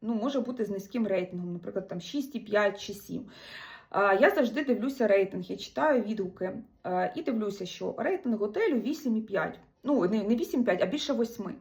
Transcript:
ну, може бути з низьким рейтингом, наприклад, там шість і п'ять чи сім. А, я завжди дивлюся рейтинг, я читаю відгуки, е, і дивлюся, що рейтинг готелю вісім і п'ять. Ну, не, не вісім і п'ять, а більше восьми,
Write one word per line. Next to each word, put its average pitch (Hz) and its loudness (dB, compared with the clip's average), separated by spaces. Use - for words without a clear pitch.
ну, 233 0
може 254 0
бути 240 -2
з 196 -2
низьким 208 -2
рейтингом, 180 -2
наприклад, 185 -6
там 180 -6
шість 277 -6
і 233 -6
п'ять 208 2
чи - -8
сім. - -10
А, 196 4
я 262 8
завжди 277 2
дивлюся 240 0
рейтинг, 190 4
я 196 -8
читаю 269 2
відгуки, 196 -4
е, 180 0
і - -4
дивлюся, 208 -2
що 185 -6
рейтинг 254 0
готелю 247 2
вісім 240 0
і 214 0
п'ять. 175 -2
Ну, 254 4
не, 208 0
не 220 4
вісім 311 0
і 233 2
п'ять, 185 2
а 190 4
більше 285 -2
восьми, 226 -2